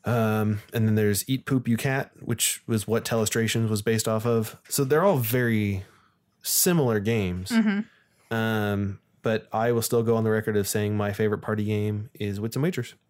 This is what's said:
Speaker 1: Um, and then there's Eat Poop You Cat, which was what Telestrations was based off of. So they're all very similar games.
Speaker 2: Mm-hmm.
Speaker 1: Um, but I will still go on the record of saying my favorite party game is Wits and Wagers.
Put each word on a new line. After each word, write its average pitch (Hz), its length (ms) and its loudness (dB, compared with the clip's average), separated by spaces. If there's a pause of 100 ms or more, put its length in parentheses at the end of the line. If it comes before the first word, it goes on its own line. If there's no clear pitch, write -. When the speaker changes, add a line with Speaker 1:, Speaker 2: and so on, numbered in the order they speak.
Speaker 1:
Um, 107 500 0 (140)
and 113 140 2
then 107 80 4
there's 104 320 2
Eat 131 180 -4
Poop 131 220 0
You 117 100 2
Cat, 135 420 -2
which - 480 -4
was 110 200 -2
what 110 180 0
Telestrations 113 640 0
was 104 120 0
based 113 260 0
off 110 180 0
of. 113 320 0 (120)
So 143 140 0
they're 151 200 4
all 196 140 4
very 110 680 0 (600)
similar 135 560 2
games. 98 500 -2
Speaker 2:
Mm-hmm. - 880 -2
Speaker 1:
Um, 104 640 0 (240)
but 110 280 -2
I 117 200 0
will 117 100 0
still 117 220 0
go 113 120 2
on 110 80 0
the 110 60 2
record 107 260 0
of 101 120 0
saying 107 280 -2
my 101 160 -2
favorite 104 280 0
party 107 260 -4
game 104 480 -2
is 101 260 -6
Wits 113 160 -6
and 131 60 -2
Wagers. 160 320 -4 (160)